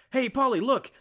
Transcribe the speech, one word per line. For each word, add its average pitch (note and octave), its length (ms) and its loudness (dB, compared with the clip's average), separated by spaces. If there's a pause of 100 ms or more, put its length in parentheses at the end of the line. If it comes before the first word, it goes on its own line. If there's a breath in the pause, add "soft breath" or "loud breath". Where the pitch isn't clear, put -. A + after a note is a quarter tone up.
(120)
"Hey, B3+ 160 0
Polly, B3 320 0
look, A#3 400 0